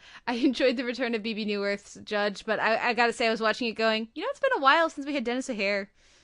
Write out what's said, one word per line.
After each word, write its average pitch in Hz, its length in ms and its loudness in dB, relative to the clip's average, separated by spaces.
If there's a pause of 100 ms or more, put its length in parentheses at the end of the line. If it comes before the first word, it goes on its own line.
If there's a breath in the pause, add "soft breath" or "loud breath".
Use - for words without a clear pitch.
(260 loud breath)
I 247 80 -2
<laughs> - 20 -2
enjoyed 254 420 2
the 269 60 -4
return 240 300 -2
of 220 80 -4
Bebe 220 220 -4
Neuwirth's 202 600 -4
Judge, 208 420 -2
but 208 140 0
I, 214 280 2
I 240 60 0
gotta 233 180 4
say, 233 140 0
I 226 40 4
was 220 120 -2
watching 220 260 0
it 214 60 -4
going, 220 400 0
"You 311 80 -8
know, 453 80 -4
it's 554 100 -10
been 523 160 2
a 359 40 -2
while 302 280 6
since 285 180 -8
we 285 80 -4
had 277 100 -2
Dennis 247 260 -4
O'Hare 202 400 -2 (340 soft breath)